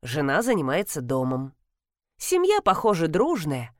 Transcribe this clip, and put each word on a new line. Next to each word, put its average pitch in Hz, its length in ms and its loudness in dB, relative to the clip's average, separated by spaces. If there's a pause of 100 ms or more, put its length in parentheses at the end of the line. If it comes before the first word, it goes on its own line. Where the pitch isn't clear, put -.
Жена 139 400 0
занимается 175 580 -2
домом. 131 540 -2 (640)
Семья, 370 420 2
похоже, 190 480 2
дружная. 160 720 -2